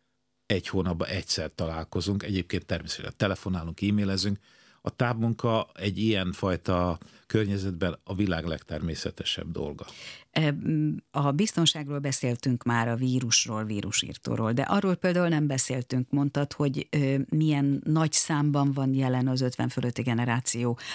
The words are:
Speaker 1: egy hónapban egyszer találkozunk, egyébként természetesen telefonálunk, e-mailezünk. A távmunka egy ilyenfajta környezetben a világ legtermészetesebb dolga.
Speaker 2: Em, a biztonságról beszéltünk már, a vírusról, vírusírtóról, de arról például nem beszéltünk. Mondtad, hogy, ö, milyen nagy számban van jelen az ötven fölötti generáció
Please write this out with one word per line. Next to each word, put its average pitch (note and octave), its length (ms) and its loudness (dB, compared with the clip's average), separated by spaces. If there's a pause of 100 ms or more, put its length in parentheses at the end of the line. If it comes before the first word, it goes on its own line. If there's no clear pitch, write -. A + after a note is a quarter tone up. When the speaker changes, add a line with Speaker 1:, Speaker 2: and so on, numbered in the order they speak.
(460)
Speaker 1:
egy F#2 220 0
hónapban F2 400 0
egyszer F2 460 -4
találkozunk, F2 680 -2
egyébként F#2 440 -2
természetesen - 500 -6
telefonálunk, F2+ 640 -2
e-mailezünk. G2+ 560 0 (460)
A - 60 -4
távmunka A#2 840 0
egy F#2+ 240 -4
ilyenfajta F2+ 1000 0 (280)
környezetben G2 800 0
a G2 100 -8
világ F2+ 320 0
legtermészetesebb D#2+ 1080 -4
dolga. - 340 -8 (440)
Speaker 2:
Em, D3+ 800 0
a C#3+ 200 2
biztonságról D3+ 680 0
beszéltünk C3 640 0
már, A#2 260 2
a A#2 80 0
vírusról, A#2+ 680 0
vírusírtóról, A2 880 -2
de B2 100 2
arról G3 320 2
például F3 340 2
nem D3+ 180 2
beszéltünk. B2+ 640 0
Mondtad, C#3+ 420 0
hogy, C#3+ 380 -2
ö, C#3 260 2 (120)
milyen C#3+ 560 2
nagy D#3 280 2
számban D3 600 2
van C3+ 220 0
jelen C3 340 2
az C3 120 0
ötven B2 280 0
fölötti B2 340 -2
generáció A#2+ 760 0 (160)